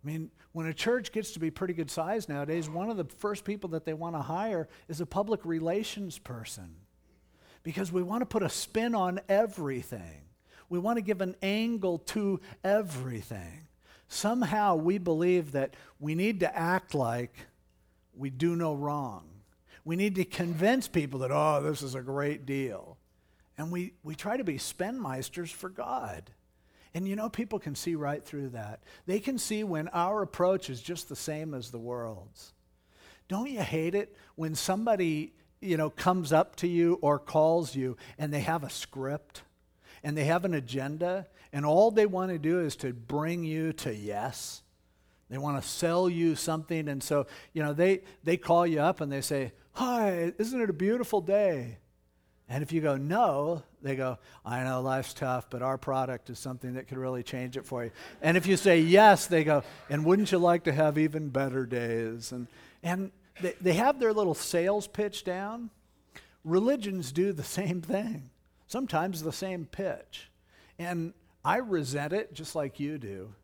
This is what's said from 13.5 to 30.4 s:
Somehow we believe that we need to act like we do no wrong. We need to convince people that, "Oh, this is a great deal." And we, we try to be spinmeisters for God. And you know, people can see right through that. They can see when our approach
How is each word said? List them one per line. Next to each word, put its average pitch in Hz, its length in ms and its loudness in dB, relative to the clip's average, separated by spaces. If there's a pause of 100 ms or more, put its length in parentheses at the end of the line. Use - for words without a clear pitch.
Somehow 208 680 2
we 175 220 2
believe 175 540 2
that 135 220 -2 (240)
we 151 160 -4
need 196 260 0
to 175 160 0
act 175 380 0
like 120 400 0 (800)
we 139 160 -6
do 170 260 2
no 160 180 0
wrong. 139 500 -4 (600)
We 160 120 -2
need 196 180 0
to 185 100 2
convince 180 640 2
people 143 320 -2
that, 131 100 -2
"Oh, 151 320 4
this 147 200 -2
is 131 120 -6
a 131 60 -6
great 143 460 -4
deal." 131 500 -6 (600)
And 160 160 -6
we, 175 300 -6
we 151 120 -10
try 208 220 -4
to 254 80 -2
be 160 120 -2
spinmeisters 170 960 -6
for - 180 -12
God. - 600 -8 (640)
And 180 120 -4
you 196 100 -4
know, 220 120 -4
people 220 300 -6
can 147 160 -6
see 170 220 -4
right 147 280 -4
through 139 260 -8
that. 110 320 -12 (220)
They 190 160 -2
can 262 160 -4
see 214 260 -2
when 170 260 -2
our 190 340 0
approach 180 480 0